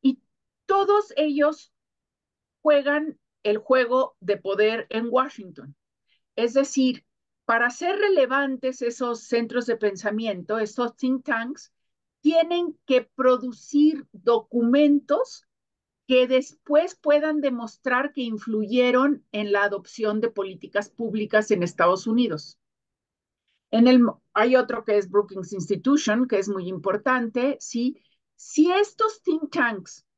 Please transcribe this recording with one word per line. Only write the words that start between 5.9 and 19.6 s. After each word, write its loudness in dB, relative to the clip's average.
Es -2
decir, 0
para 0
ser -4
relevantes 0
esos -6
centros -4
de -2
pensamiento, -4
esos -4
think -4
tanks, -8
tienen 0
que 2
producir 2
documentos 0
que 4
después 0
puedan 0
demostrar -4
que -6
influyeron 0
en -4
la 2